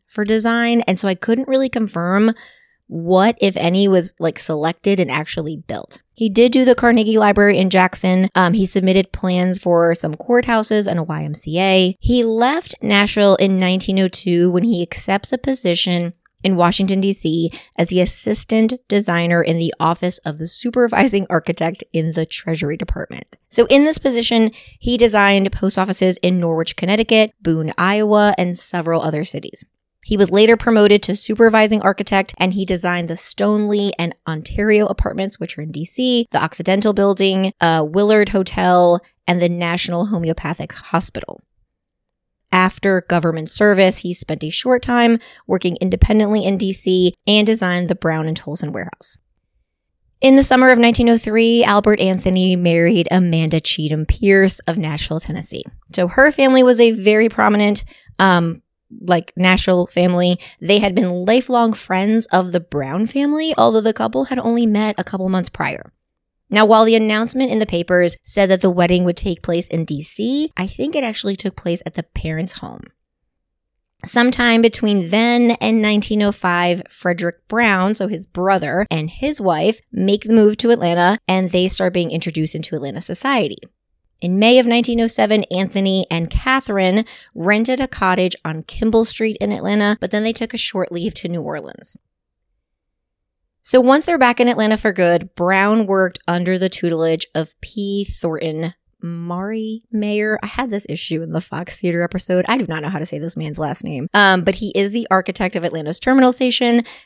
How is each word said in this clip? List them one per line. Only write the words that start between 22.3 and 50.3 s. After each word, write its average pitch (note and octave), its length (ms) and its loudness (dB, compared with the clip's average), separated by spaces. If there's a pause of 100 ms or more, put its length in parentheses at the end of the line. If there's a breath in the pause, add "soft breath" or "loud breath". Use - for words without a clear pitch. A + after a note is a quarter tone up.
Department. - 600 -10 (120)
So - 180 2
in C#4 180 6
this D#4 140 0
position, A#3 540 2 (260 loud breath)
he A#3+ 180 -2
designed G3+ 540 4
post - 280 -2
offices F#3 400 0
in F3+ 200 0
Norwich, E3 380 -2
Connecticut, G#3+ 640 2
Boone, D#3+ 360 -2
Iowa, G#3 600 2
and F3+ 180 -2
several E3 460 -4
other D3+ 220 -4
cities. - 400 -12 (420)
He G#3 120 -2
was G3 120 4
later G#3+ 280 6
promoted G#3 460 4
to G3+ 120 -2
supervising G#3+ 640 2
architect, F#3+ 560 -2
and F#3 160 0
he G3 140 -4
designed F3 420 -2
the E3 60 -8
Stoneleigh G#3 840 -2
and E3+ 160 -4 (140)
Ontario G#3 560 0
apartments, G3 560 -4
which - 160 -10
are D3+ 60 -10
in D#3 100 -10
D E3 140 -10
C, B3 440 0
the - 120 -2
Occidental G3 500 0
Building, F#3+ 640 0
uh, D#3+ 300 2
Willard G#3 400 2
Hotel, F3+ 720 2 (260 soft breath)
and F3 140 0
the F3 80 2
National F3 600 -4
Homeopathic E3 640 -6
Hospital. - 720 -6 (1080)
After F#3 560 2
government E3 400 -2
service, G3 520 2
he F3+ 120 -6
spent - 320 -8
a D#3 60 -6
short B3 320 0
time A#3 380 2 (260 loud breath)
working F#3 340 -2
independently G#3 640 2
in F#3+ 140 0
D F#3+ 160 -2
C F#3 400 2 (120)
and G#3 200 4
designed F3+ 420 0
the F3 60 0
Brown D#3+ 320 -2
and D#3+ 120 -4
Tolson D3+ 340 -8
Warehouse. - 440 -10 (1040)
In C4+ 160 8